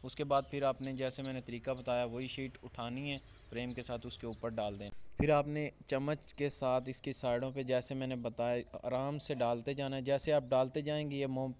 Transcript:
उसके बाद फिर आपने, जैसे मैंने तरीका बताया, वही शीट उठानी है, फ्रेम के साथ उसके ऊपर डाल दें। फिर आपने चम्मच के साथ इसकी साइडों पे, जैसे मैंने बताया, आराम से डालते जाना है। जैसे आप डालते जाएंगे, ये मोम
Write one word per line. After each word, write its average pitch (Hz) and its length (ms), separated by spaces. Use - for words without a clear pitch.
उसके 131 200
बाद 139 280
फिर 143 120
आपने, 135 300
जैसे 131 300
मैंने 131 180
तरीका 120 320
बताया, 123 320
वही 120 220
शीट 135 240
उठानी 123 460
है, 139 120
फ्रेम 120 240
के 123 80
साथ 120 240
उसके 120 220
ऊपर 113 220
डाल 104 280
दें। 101 120
फिर - 420
आपने 147 400
चम्मच 143 280
के 143 120
साथ 127 400
इसकी 131 240
साइडों 127 380
पे, 135 120
जैसे 127 320
मैंने 131 200
बताया, 120 680
आराम 135 320
से 143 180
डालते 120 380
जाना 135 220
है। 135 60
जैसे 139 300
आप 147 120
डालते 131 380
जाएंगे, 151 340
ये 139 120
मोम 131 320